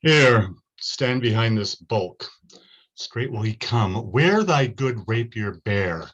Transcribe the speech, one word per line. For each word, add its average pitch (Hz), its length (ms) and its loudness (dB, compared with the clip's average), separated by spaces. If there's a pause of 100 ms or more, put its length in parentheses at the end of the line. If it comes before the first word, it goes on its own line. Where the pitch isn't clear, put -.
Here, 127 540 4 (260)
stand 127 420 -4
behind 113 360 2
this 101 160 -4
bulk. - 560 -6 (640)
Straight - 380 -8
will 113 100 -6
he 110 120 -2
come. 110 580 -2
Wear 180 320 4
thy 147 240 2
good 120 400 -4
rapier 110 560 -4
bare 90 500 -2